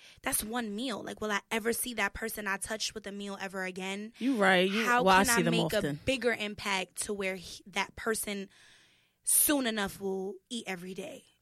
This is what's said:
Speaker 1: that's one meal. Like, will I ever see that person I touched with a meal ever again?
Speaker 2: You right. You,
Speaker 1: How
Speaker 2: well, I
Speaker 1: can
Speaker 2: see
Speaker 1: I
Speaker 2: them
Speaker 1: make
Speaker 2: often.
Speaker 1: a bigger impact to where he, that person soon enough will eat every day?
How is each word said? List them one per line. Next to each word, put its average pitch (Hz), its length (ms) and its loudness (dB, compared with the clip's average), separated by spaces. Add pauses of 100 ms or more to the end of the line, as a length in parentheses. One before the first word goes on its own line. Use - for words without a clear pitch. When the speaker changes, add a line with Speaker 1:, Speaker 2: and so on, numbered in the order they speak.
(220)
Speaker 1:
that's - 220 -2
one 220 320 -4
meal. 220 280 -4
Like, 202 180 -10
will 214 100 -2
I 202 80 2 (100)
ever 226 240 0
see 240 220 -4
that 202 180 0
person 214 340 -6
I 196 100 -2
touched - 360 -4
with 202 140 -10
a 196 40 -8
meal 202 300 -8
ever 190 220 -6
again? 190 560 -6
Speaker 2:
You 254 160 2
right. 190 340 6
You, 226 160 2
Speaker 1:
How 240 180 4
Speaker 2:
well, 190 120 8
I 190 80 8
Speaker 1:
can 233 120 4
Speaker 2:
see - 60 4
Speaker 1:
I - 20 4
Speaker 2:
them 170 80 4
Speaker 1:
make 170 140 2
Speaker 2:
often. 208 200 0
Speaker 1:
a 143 80 0
bigger 240 440 0
impact 202 640 -4
to 214 100 -4
where 190 220 -2
he, - 360 -14
that 190 240 -2
person 208 540 -4 (760)
soon 277 420 4
enough 208 340 -2
will 190 360 -4 (140)
eat 233 180 -8
every 185 260 -8
day? - 300 -12 (180)